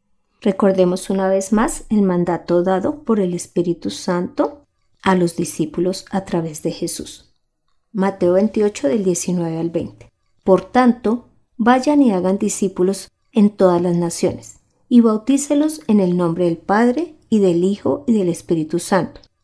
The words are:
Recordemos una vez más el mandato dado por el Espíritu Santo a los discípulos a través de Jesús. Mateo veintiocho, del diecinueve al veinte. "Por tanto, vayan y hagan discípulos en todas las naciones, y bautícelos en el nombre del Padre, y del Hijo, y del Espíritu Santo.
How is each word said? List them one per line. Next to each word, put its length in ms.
Recordemos 720
una 180
vez 240
más 360
el 140
mandato 600
dado 420
por 160
el 140
Espíritu 560
Santo 760
a 120
los 220
discípulos 760
a 140
través 380
de 100
Jesús. 600
Mateo 420
veintiocho, 540
del 160
diecinueve 540
al 120
veinte. 400
"Por 220
tanto, 640
vayan 460
y 100
hagan 260
discípulos 720
en 180
todas 300
las 160
naciones, 600
y 140
bautícelos 840
en 140
el 160
nombre 300
del 100
Padre, 580
y 100
del 240
Hijo, 460
y 60
del 140
Espíritu 520
Santo. 400